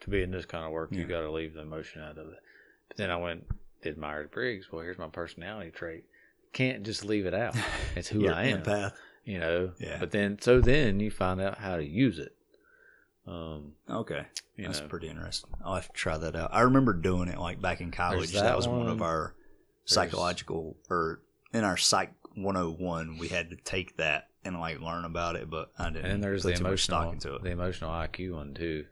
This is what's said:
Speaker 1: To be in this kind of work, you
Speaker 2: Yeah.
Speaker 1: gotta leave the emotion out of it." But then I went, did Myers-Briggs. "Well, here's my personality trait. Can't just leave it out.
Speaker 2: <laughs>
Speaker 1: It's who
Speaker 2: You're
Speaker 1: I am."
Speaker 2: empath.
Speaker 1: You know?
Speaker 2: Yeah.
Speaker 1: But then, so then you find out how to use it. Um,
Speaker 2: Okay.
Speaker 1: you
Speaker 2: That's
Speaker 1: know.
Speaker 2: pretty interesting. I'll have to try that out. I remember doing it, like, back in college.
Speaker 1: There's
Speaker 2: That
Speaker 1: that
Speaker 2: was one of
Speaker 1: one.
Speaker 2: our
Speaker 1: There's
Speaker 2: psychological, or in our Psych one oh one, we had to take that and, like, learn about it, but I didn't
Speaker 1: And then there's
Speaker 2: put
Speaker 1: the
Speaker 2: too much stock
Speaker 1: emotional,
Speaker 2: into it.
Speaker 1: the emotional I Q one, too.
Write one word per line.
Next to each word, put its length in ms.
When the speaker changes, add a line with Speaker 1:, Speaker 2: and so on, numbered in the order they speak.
Speaker 1:
To 80
be 140
in 80
this 140
kind 200
of 60
work, 220
you 80
Speaker 2:
Yeah. 60
Speaker 1:
gotta 240
leave 220
the 80
emotion 400
out 160
of 100
it." 120
But 100
then 140
I 60
went, 280
did 160
Myers-Briggs. 720
"Well, 100
here's 160
my 120
personality 600
trait. 340
Can't 300
just 200
leave 220
it 80
out. 220
Speaker 2:
<laughs> 220
Speaker 1:
It's 100
who 140
Speaker 2:
You're 120
Speaker 1:
I 120
am." 180
Speaker 2:
empath. 300
Speaker 1:
You 140
know? 400
Speaker 2:
Yeah. 200
Speaker 1:
But 120
then, 280
so 220
then 380
you 120
find 300
out 160
how 200
to 60
use 360
it. 160
Um, 480
Speaker 2:
Okay. 340
Speaker 1:
you 120
Speaker 2:
That's 140
Speaker 1:
know. 60
Speaker 2:
pretty 220
interesting. 400
I'll 80
have 140
to 60
try 220
that 200
out. 180
I 80
remember 320
doing 340
it, 120
like, 200
back 220
in 80
college. 300
Speaker 1:
There's 140
Speaker 2:
That 100
Speaker 1:
that 120
Speaker 2:
was 120
one 200
of 120
Speaker 1:
one. 100
Speaker 2:
our 240
Speaker 1:
There's 120
Speaker 2:
psychological, 840
or 320
in 100
our 120
Psych 380
one 200
oh 160
one, 460
we 120
had 200
to 60
take 420
that 320
and, 160
like, 200
learn 260
about 320
it, 120
but 300
I 60
didn't 180
Speaker 1:
And 100
then 80
there's 220
Speaker 2:
put 80
Speaker 1:
the 80
Speaker 2:
too 60
much 180
stock 220
Speaker 1:
emotional, 80
Speaker 2:
into 240
it. 60
Speaker 1:
the 80
emotional 380
I 160
Q 300
one, 180
too. 380